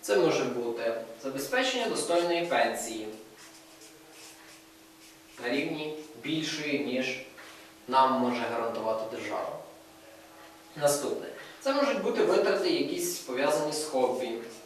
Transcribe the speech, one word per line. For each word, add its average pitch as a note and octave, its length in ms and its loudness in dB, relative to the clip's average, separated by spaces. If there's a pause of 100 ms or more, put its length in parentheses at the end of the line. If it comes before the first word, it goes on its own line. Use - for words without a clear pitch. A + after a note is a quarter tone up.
Це G3+ 160 2
може D3 280 4
бути A#2 560 -2 (220)
забезпечення B3+ 640 0
достойної E3+ 580 2
пенсії - 640 0 (2250)
на A#2+ 80 -2
рівні D3+ 540 -2 (180)
більшої, D3 560 -2
ніж B2+ 400 -2 (720)
нам C3 240 6
може B2 280 2 (120)
гарантувати A2 640 -2
держава. - 420 -4 (1160)
Наступне. C#3+ 500 0 (340)
Це C4+ 120 0
можуть C#4 300 2
бути G#3+ 220 2
витрати - 460 4
якісь - 480 0
пов'язані C#3 540 0
з - 120 -2
хобі. B2 540 0 (280)